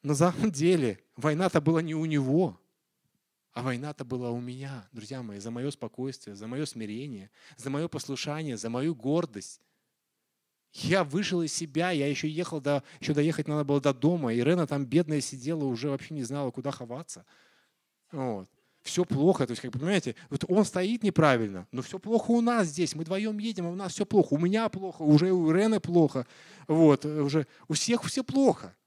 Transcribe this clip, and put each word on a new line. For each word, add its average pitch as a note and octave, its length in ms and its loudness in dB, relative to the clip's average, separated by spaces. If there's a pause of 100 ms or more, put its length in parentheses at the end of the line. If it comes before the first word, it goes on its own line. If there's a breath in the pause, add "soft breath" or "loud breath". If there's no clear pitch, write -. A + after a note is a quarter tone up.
На C#3+ 120 0
самом F3+ 360 2
деле D3+ 480 2 (160)
война-то D#3 460 0
была D#3+ 200 2
не D#3+ 140 -6
у D#3 80 -2
него, D3 560 0 (920)
а A#2+ 80 -8
война-то C3+ 420 -6
была B2 280 -6
у A#2+ 100 -4
меня, B2+ 500 -12
друзья B2 320 -12
мои, G#2 160 -12
за G#2 100 -10
моё B2 220 -6
спокойствие, B2+ 640 -10
за G#2 120 -14
моё C3 180 -6
смирение, A2 640 -10 (240 loud breath)
за A#2+ 140 -10
моё D3 180 -2
послушание, D3 720 -6
за G#2+ 120 -8
мою C3 240 -2
гордость. C3 680 -4 (1120)
Я F#3 320 0
вышел F3 360 -2
из D#3+ 120 -4
себя, E3 380 -4
я C#3+ 160 0
ещё D3 200 -2
ехал E3 340 -4
до, C#3+ 220 0 (160 loud breath)
ещё - 140 -4
доехать D3+ 340 0
надо D3+ 160 -2
было C#3+ 160 2
до C#3 140 2
дома. C3+ 420 0
Ирена E3 320 2
там C#3+ 180 -2
бедная D3+ 360 2
сидела, C#3 420 -6
уже C3 260 -2
вообще C#3 240 -6
не C#3+ 100 -6
знала, C3+ 280 -4
куда C3+ 200 -6
ховаться. C3+ 540 -12 (840 soft breath)
Вот. A#2+ 380 -6 (340)
Всё - 200 -2
плохо, C#3+ 440 4
то A#2+ 40 -8
есть, A2+ 100 -8
как B2+ 100 -8
бы, B2 80 -6
понимаете, E3 360 0 (140 loud breath)
вот - 180 -6
он G3 160 4
стоит G3 400 -2
неправильно, A#2+ 680 2
но A#2+ 100 -6
всё F#3+ 180 -10
плохо A3 320 0
у A#3 100 4
нас A#3 260 2
здесь, D#3 280 -4
мы D#3 80 -6
вдвоём G3+ 360 -4
едем, G#3 260 -4
а E3+ 40 -4
у F3 60 -6
нас F#3+ 180 -8
всё G#3 120 -2
плохо, F#3+ 300 4
у - 20 0
меня G3+ 320 2
плохо, F#3 320 -8
уже D3+ 300 8
у E3+ 200 4
Ирены G#3 280 4
плохо, D#3+ 480 2 (400 loud breath)
вот, D#3 380 8
уже D3+ 420 0 (200 soft breath)
у D#3 60 -2
всех A#3 300 0
всё - 200 -4
плохо. C4 520 2 (120)